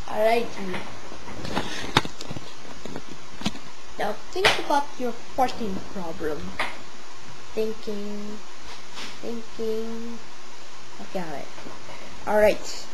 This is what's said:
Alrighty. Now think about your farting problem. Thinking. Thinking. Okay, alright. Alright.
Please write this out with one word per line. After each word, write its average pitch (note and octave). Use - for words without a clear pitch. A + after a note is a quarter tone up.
Alrighty. G#3+
Now G#3+
think F#4+
about C#4+
your A#3+
farting A#3
problem. E3
Thinking. G#3
Thinking. A3+
Okay, G3+
alright. D3+
Alright. -